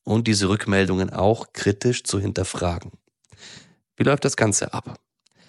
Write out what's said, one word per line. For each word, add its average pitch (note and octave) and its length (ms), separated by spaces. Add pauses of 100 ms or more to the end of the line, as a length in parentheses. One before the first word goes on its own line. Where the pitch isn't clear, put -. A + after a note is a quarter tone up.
und A2+ 240
diese G2+ 200
Rückmeldungen F#2+ 600
auch G2 440
kritisch A#2+ 500
zu - 160
hinterfragen. F#2 720 (1080)
Wie - 60
läuft C#3 220
das C#3 100
Ganze - 380
ab? - 260 (480)